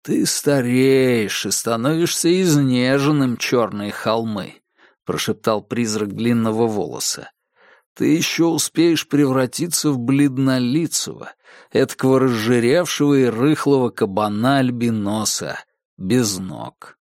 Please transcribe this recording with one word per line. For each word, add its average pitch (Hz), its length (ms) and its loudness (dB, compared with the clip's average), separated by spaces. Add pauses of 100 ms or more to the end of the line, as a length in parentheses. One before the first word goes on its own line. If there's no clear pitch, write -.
«Ты - 260 -2
стареешь 127 1200 2
и 95 40 -4
становишься 156 760 -2 (120)
изнеженным, 139 960 2
черные 104 540 -2
холмы», — 110 680 -4 (440)
прошептал - 580 -2
призрак 107 500 -4
длинного 113 540 0
волоса. 82 640 -6 (640)
Ты 117 120 0
еще 160 420 2
успеешь 160 580 0
превратиться 147 840 0
в 135 100 0
бледнолицего, 131 1300 0 (400)
эткого 131 480 2
разжиревшего 127 920 2
и 135 120 4
рыхлого 127 640 2
кабана-альбиноса, 107 1700 -2 (400)
без 104 400 0
ног. - 680 -14